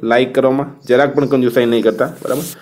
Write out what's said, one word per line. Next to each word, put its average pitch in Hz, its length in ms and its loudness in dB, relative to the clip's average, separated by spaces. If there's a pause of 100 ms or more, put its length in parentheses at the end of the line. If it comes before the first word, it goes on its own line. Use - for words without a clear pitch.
લાઈક 120 320 0
કરવામાં 135 540 -2
જરાક 127 260 2
પણ 143 120 0
કંજુસાઈ 127 400 0
નહીં 117 160 2
કરતા, 113 400 0
બરાબર? 143 200 -4 (200)